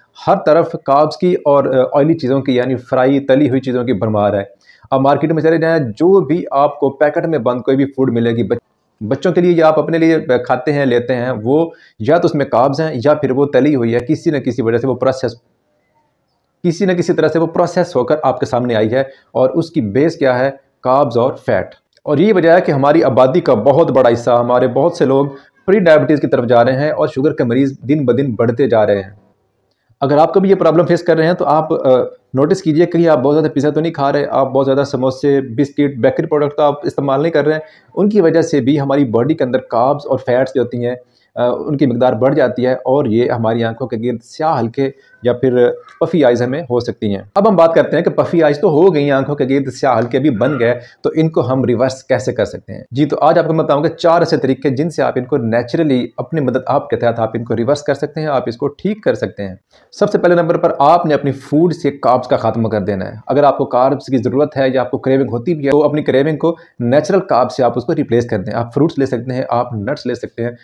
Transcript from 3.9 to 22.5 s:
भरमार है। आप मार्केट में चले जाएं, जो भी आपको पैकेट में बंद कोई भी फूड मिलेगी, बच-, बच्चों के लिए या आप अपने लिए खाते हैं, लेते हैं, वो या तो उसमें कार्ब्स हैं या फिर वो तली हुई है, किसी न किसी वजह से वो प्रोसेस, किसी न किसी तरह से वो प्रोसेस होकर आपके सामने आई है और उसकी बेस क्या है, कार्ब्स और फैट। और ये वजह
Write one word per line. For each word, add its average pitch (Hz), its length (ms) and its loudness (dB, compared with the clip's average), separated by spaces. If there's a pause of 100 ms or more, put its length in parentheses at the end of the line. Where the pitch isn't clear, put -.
भरमार 104 420 0
है। 101 200 -6 (380)
आप 135 80 0
मार्केट 143 300 2
में 156 120 -2
चले 160 140 2
जाएं, 160 220 0
जो 156 420 2
भी 156 320 -2
आपको 143 360 0
पैकेट 151 360 0
में 156 180 -2
बंद 123 180 -2
कोई 135 140 0
भी 139 100 0
फूड 131 240 -2
मिलेगी, 117 340 0
बच-, 117 200 -4 (400)
बच्चों 135 280 -2
के 180 100 2
लिए 180 100 4
या 165 160 4
आप 156 120 2
अपने 160 180 -2
लिए 160 220 2
खाते 127 520 -2
हैं, 143 140 0
लेते 120 280 0
हैं, 123 180 -4
वो 135 420 -2 (280)
या 135 160 2
तो 175 80 0
उसमें 139 240 0
कार्ब्स 135 300 0
हैं 160 160 -4
या 131 180 2
फिर 143 180 -2
वो 135 140 2
तली 131 280 2
हुई 117 180 0
है, 120 80 0
किसी 151 320 -2
न 143 80 -2
किसी 123 220 -4
वजह 117 160 0
से 123 100 -2
वो 127 80 0
प्रोसेस, 127 400 -2 (1300)
किसी 175 220 0
न 185 100 2
किसी 175 180 0
तरह 156 140 2
से 156 120 0
वो 165 80 0
प्रोसेस 170 480 -2
होकर 131 300 0
आपके 131 200 0
सामने 123 280 -2
आई 110 140 2
है 131 220 -2 (260)
और 127 140 4
उसकी 165 320 -4
बेस 123 360 0
क्या 135 160 0
है, 127 160 0 (340)
कार्ब्स 127 340 2
और 127 180 0
फैट। 101 340 -4 (360)
और 147 140 0
ये 208 140 4
वजह 165 220 6